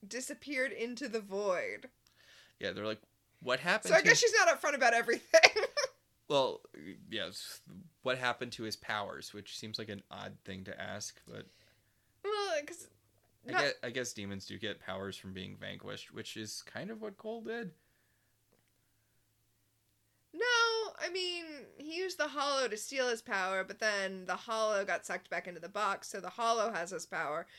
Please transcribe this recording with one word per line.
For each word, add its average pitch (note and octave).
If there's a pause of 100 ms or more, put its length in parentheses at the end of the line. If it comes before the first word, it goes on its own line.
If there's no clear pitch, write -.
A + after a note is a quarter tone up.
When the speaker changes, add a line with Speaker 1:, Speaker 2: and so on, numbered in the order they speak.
Speaker 1:
disappeared C4
into A#3+
the A3
void. F#3+ (680)
Speaker 2:
Yeah, F#2
they're G#2
like, A2 (400)
"What B2+
happened F3+
Speaker 1:
So D#4
I F#4+
Speaker 2:
to" G4+
Speaker 1:
guess A4+
she's A4+
not F4+
upfront D4
about A#3+
everything. A#3 (140)
<laughs> A4 (680)
Speaker 2:
Well, C3+ (460)
yes. G2 (420)
What B2+
happened B2
to A#2
his G#2+
powers, G2+
which G2+
seems A2
like G#2+
an G2+
odd G2+
thing F#2+
to F#2+
ask, G2+
but A2 (760)
Speaker 1:
Well, G4
'cause - (600)
Speaker 2:
I -
Speaker 1:
not -
Speaker 2:
gue-, C#3+ (120)
I B2
guess A#2
demons G2
do G2+
get G#2
powers F#2+
from F#2+
being F#2+
vanquished, G2+
which -
is G#2+
kind E3
of A3
what G#3
Cole A3+
did. A3+ (2750)
Speaker 1:
No, E4+ (580)
I F4
mean, F4+ (340)
he D4+
used F#4
the D4+
Hollow C#4
to G#3+
steal B3+
his A3+
power, F#3+
but G3
then F#3+
the F#3
Hollow G#3+
got F3
sucked F#3
back F3+
into F3
the E3+
box, G3+
so G3+
the F3
Hollow A#3
has E3+
his E3+
power. D#3+ (120)